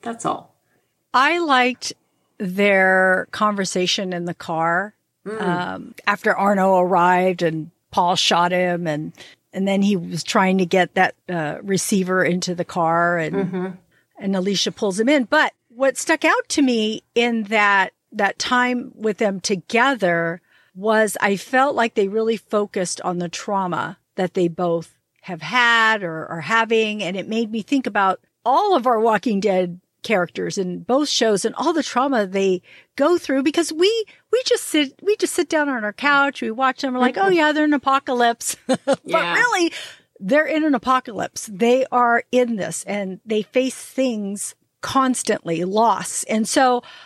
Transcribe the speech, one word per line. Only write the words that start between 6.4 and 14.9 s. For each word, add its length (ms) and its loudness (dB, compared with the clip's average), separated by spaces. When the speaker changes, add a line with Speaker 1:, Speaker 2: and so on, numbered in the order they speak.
Speaker 2:
arrived 640 2
and 280 -4
Paul 260 0
shot 360 2
him, 340 0
and, 260 -4
and 160 -2
then 140 2
he 120 2
was 300 -6
trying 340 2
to 80 2
get 280 0
that, 200 0
uh, 340 -4
receiver 600 0
into 300 -2
the 100 -6
car, 540 0
and 180 -4
Speaker 1:
Mm-hmm. 300 -4
Speaker 2:
and 180 -2
Alicia 360 -2
pulls 260 -4